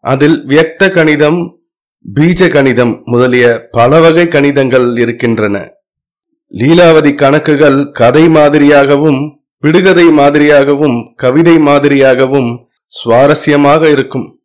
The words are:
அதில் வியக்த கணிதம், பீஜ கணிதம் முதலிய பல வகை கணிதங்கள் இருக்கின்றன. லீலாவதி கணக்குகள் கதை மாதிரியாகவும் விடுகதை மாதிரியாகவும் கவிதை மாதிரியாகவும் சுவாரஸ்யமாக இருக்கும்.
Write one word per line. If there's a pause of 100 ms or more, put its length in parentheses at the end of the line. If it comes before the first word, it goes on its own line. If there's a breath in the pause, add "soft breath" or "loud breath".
அதில்
வியக்த
கணிதம், (560)
பீஜ
கணிதம்
முதலிய
பல
வகை
கணிதங்கள்
இருக்கின்றன. (800)
லீலாவதி
கணக்குகள்
கதை
மாதிரியாகவும் (280)
விடுகதை
மாதிரியாகவும்
கவிதை
மாதிரியாகவும் (300)
சுவாரஸ்யமாக
இருக்கும்.